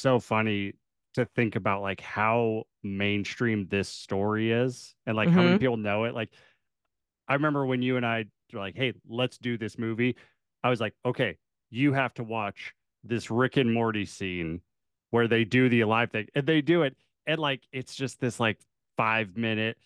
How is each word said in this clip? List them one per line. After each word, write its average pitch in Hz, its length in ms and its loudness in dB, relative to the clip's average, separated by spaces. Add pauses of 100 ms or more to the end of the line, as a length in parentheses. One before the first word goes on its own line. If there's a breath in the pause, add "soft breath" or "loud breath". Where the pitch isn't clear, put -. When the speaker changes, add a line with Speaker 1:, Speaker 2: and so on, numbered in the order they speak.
Speaker 1:
so 127 180 4
funny 107 540 -2 (400)
to 127 100 0
think 113 320 -2
about, 101 260 -2
like, 98 200 -6
how 110 600 0 (200)
mainstream 101 880 -2
this 98 180 0
story 107 640 -2
is 123 420 -2 (120)
and, 113 100 -2
like, 110 140 2
how 170 80 6
many 175 140 6
Speaker 2:
Mm-hmm. 185 80 6
Speaker 1:
people 127 180 2
know 104 260 -2
it. 117 100 -4
Like, 113 180 -6 (1000 soft breath)
I 131 60 0
remember 143 300 0
when 131 160 0
you 127 140 2
and 123 100 0
I 113 200 0 (260)
were 117 80 -10
like, 98 160 -8
"Hey, 123 180 -2 (140)
let's 120 300 -4
do 120 200 -4
this 104 200 -8
movie." 113 400 0 (440 soft breath)
I 123 80 0
was 120 120 0
like, 107 120 -4 (120)
"Okay, 123 320 -2 (320)
you 135 240 2
have 131 220 0
to 123 100 -8
watch 107 480 -6 (320)
this 113 260 -4
Rick 123 240 2
and 120 180 4
Morty 113 320 0
scene 87 540 -6 (520)
where 117 180 4
they 113 160 4
do 127 240 4
the 117 120 4
Alive 113 300 2
thing." 107 240 -6
And 143 100 0
they 156 160 2
do 160 220 2
it. 135 140 -4 (280)
And, 160 160 -2
like, 139 220 -2 (100)
it's 131 220 -10
just 131 260 -6
this, 123 180 -2
like, 110 200 0 (360)
five 110 400 0
minute, 110 500 -2